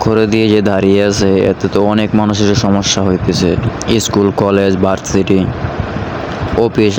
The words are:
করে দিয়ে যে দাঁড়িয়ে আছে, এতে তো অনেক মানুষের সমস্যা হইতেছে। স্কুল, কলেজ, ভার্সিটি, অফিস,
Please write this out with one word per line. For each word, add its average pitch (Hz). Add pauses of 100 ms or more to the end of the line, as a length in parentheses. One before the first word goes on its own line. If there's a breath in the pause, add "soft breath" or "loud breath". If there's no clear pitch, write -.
করে 110
দিয়ে 110
যে 107 (100)
দাঁড়িয়ে 98
আছে, 98 (220)
এতে 95
তো 98 (140)
অনেক 107 (100)
মানুষের 104 (160)
সমস্যা 98
হইতেছে। 90 (540)
স্কুল, 101 (140)
কলেজ, 98 (140)
ভার্সিটি, 95 (1200)
অফিস, 107